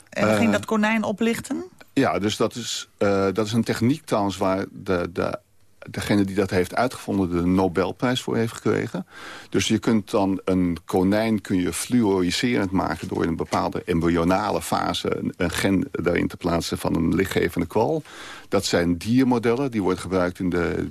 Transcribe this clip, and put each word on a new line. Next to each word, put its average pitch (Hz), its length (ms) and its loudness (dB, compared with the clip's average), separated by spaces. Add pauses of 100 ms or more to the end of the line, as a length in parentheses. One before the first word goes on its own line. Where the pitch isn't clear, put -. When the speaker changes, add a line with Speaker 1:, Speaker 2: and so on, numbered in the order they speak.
Speaker 1:
En 214 280 2
ging 208 100 2
Speaker 2:
Eh, 208 60 4
Speaker 1:
dat 208 120 0
konijn 220 380 0
oplichten? 233 600 -2 (280)
Speaker 2:
Ja, 92 260 2
dus 104 180 0
dat 113 180 0
is, - 340 -8 (100)
eh, 98 340 2
dat 107 140 -2
is 107 60 -6
een 113 120 2
techniek 123 400 0
trouwens 101 320 0
waar 95 340 0
de, 87 420 -4
de, 92 260 -4 (520)
degene 101 340 0
die 95 120 -4
dat 95 140 2
heeft 90 240 0
uitgevonden 101 560 0
de 87 160 2
Nobelprijs 95 760 2
voor - 140 -2
heeft 113 160 0
gekregen. 110 540 -2 (440)
Dus - 180 0
je 110 100 4
kunt 110 320 0
dan 98 340 0
een 90 400 0
konijn 107 560 2
kun 98 200 0
je 85 120 0
fluoriserend 101 1000 0
maken 85 380 -2
door 98 140 -2
in 85 60 0
een 82 80 -2
bepaalde 90 480 -2
embryonale 85 760 2
fase 90 540 -2
een, - 200 -4
een 87 140 -2
gen - 400 0
daarin 87 380 0
te - 80 -14
plaatsen 85 420 -2
van - 160 -2
een 82 200 2
lichtgevende 85 520 0
kwal. 139 360 0 (460)
Dat 101 160 0
zijn 87 320 2
diermodellen, 120 720 2
die 110 120 -2
worden 90 200 0
gebruikt 90 360 0
in 92 120 0
de 85 400 0